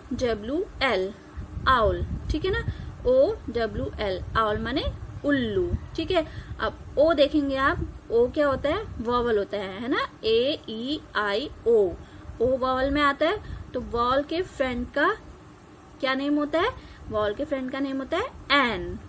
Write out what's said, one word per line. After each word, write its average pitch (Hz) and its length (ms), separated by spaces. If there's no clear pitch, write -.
डब्ल्यू 233 500
एल, 202 300
आउल, 202 380
ठीक 320 140
है 381 60
ना, 466 120
ओ 269 280
डब्ल्यू 226 360
एल, 190 200
आउल 214 220
माने 247 240
उल्लू, 220 420
ठीक 330 160
है। 320 140
अब 320 180
ओ 320 160
देखेंगे 285 440
आप, 285 220
ओ 233 180
क्या 294 180
होता 277 220
है? 403 140
Vowel 240 380
होता - 200
है, 208 240
है 240 60
ना, 440 200
ए, 240 360
ई, 240 300
आई, 208 340
ओ, 233 100
ओ 233 60
vowel 262 440
में 294 100
आता 285 260
है। - 460
तो 254 100
vowel 240 400
के 320 200
friend 247 460
का 302 180
क्या 262 140
name 285 200
होता 294 260
है? 466 100
Vowel 208 240
के 277 120
friend 262 260
का 269 80
name 269 180
होता 269 200
है 285 460
एन, 185 340